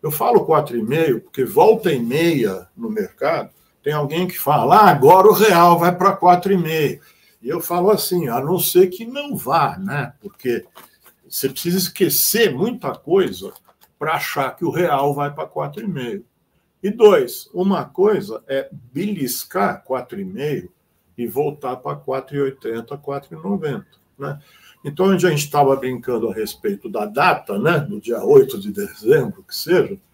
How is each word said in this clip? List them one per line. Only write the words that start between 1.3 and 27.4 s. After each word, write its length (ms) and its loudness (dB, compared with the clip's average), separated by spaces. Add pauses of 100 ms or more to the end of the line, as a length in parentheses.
volta 480 2
e 60 -2
meia 760 -2
no 120 -10
mercado 640 -6 (320)
tem 100 -4
alguém 340 -4
que 120 -10
fala, 380 2
"Ah, 140 8
agora 380 8
o 60 8
real 440 6
vai 160 2
pra 180 2
quatro 400 4
e 40 2
meio." 440 -2 (420)
E 60 -12
eu 120 -4
falo 300 0
assim, 380 0
"A 120 -2
não 180 -2
ser 280 4
que 180 -8
não 320 -8
vá, 400 -2
né?" 440 -8
Porque 440 -6 (640)
você 200 -4
precisa 280 -4
esquecer 800 0
muita 380 -4
coisa 600 -2 (460)
pra 160 -4
achar 420 -6
que 80 -8
o 60 -2
real 420 0
vai 220 -6
pra 120 -10
quatro 360 -10
e 60 -8
meio. 360 -8 (580)
E 80 -2
dois, 640 4
uma 320 0
coisa 600 -2
é 260 -6
beliscar 1120 -6
quatro 360 -8
e 40 -8
meio 460 -6 (480)
e 80 -6
voltar 500 -6
pra 200 -10
quatro 400 -8
e 40 -2
oitenta, 560 -6
quatro 400 -12
e 60 -18
noventa, 460 -6 (280)
né? 220 -10 (460)
Então, 220 -2
onde 200 2
a 40 4
gente 200 -4
tava 240 2
brincando 560 -4
a 40 -6
respeito 540 -8
da 160 -6
data, 540 -2